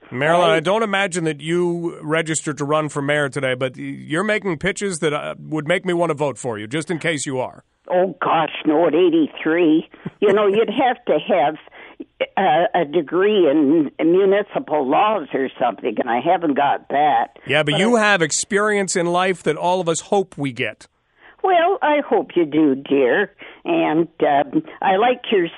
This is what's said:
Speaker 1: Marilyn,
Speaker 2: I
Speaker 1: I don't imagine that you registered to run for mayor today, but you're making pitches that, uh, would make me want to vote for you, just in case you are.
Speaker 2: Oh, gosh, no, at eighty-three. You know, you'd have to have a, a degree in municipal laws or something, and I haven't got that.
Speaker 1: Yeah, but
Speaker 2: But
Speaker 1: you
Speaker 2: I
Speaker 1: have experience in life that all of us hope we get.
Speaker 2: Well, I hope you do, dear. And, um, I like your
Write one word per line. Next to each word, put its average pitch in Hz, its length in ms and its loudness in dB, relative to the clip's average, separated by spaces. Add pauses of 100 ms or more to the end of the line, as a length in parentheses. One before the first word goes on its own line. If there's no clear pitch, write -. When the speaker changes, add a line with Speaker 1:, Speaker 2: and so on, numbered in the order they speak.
(100)
Speaker 1:
Marilyn, 165 380 2
Speaker 2:
I 160 80 4
Speaker 1:
I 165 40 0
don't 196 220 0
imagine 196 420 -2
that 151 180 -4
you 170 580 -2
registered 156 560 -2
to 147 80 -4
run 151 240 0
for 139 140 -6
mayor 143 260 0
today, 131 240 -4
but 127 240 -4
you're 139 480 -6
making 202 360 -2
pitches 190 400 -4
that, 151 120 0
uh, 147 260 -6
would 147 300 -8
make 180 160 0
me 180 80 -2
want 170 160 0
to 156 60 0
vote 135 240 -4
for 113 200 -6
you, 107 80 -10
just 147 240 -6
in 165 80 -4
case 156 280 -4
you 131 120 -4
are. 110 260 -6 (260)
Speaker 2:
Oh, 180 320 0
gosh, - 420 -2
no, 156 220 2
at 143 80 0
eighty-three. 160 960 2 (320)
You 202 100 4
know, 208 140 2
you'd 202 240 2
have 247 340 0
to 240 140 2
have - 380 0 (800)
a, 175 280 2 (100)
a 175 100 2
degree 175 640 2
in 147 500 4
municipal 180 920 2
laws 175 440 0
or 135 160 -2 (120)
something, 120 380 -2
and 131 120 -4
I 120 100 0
haven't 170 340 0
got 135 340 0
that. 139 580 0
Speaker 1:
Yeah, 147 160 2
but 147 100 -2
Speaker 2:
But 147 80 0
Speaker 1:
you 233 160 2
Speaker 2:
I 220 40 4
Speaker 1:
have 202 220 2
experience 202 720 -2
in 170 100 0
life 180 380 0
that 151 120 -2
all 175 240 0
of 170 80 -4
us 165 120 0
hope 196 380 -2
we 139 140 -4
get. 113 340 -8 (560)
Speaker 2:
Well, 370 400 2
I 294 260 2
hope 196 280 0
you 170 100 4
do, 147 280 2
dear. 139 600 2 (320)
And, 165 420 0 (120)
um, 147 420 0 (180)
I 190 160 2
like 247 240 2 (100)
your 180 280 2